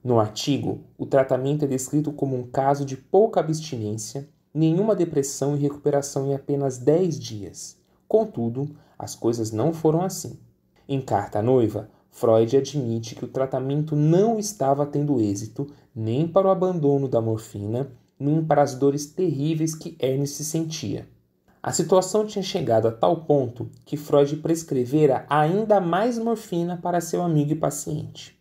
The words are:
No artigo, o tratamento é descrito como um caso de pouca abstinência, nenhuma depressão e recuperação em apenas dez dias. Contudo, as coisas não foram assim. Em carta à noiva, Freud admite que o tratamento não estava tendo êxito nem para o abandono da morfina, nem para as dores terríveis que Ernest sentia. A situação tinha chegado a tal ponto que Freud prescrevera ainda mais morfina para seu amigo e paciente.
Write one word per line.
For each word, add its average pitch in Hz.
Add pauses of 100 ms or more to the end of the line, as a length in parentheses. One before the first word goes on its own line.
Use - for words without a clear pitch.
No 123
artigo, 110 (180)
o 135
tratamento 135
é 139
descrito 143
como 139
um 123
caso 139
de 131
pouca 214
abstinência, 139 (240)
nenhuma 175
depressão 147
e 143
recuperação 143
em 139
apenas 139
dez 156
dias. 104 (300)
Contudo, 147 (240)
as -
coisas 113
não 120
foram 160
assim. 190 (520)
Em 135
carta 107
à 104
noiva, 110 (220)
Freud 113
admite 123
que -
o 123
tratamento 135
não 180
estava 143
tendo 147
êxito 110 (260)
nem 117
para 190
o 190
abandono 160
da 123
morfina, 110 (280)
nem 151
para 147
as 127
dores 139
terríveis 160
que -
Ernest 139
sentia. 151 (540)
A 131
situação 185
tinha 208
chegado 117
a 113
tal 170
ponto 123 (140)
que -
Freud 143
prescrevera 147
ainda 190
mais 190
morfina 185
para 175
seu 175
amigo 156
e 156
paciente. -